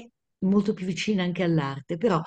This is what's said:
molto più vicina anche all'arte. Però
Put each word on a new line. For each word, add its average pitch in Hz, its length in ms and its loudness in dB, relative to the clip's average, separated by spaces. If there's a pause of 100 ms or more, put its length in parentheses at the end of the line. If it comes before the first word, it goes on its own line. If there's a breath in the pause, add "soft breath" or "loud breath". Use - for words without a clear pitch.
(420)
molto 202 320 2
più 185 120 -6
vicina 190 380 -2
anche 180 200 -2
all'arte. 151 540 0
Però 170 300 2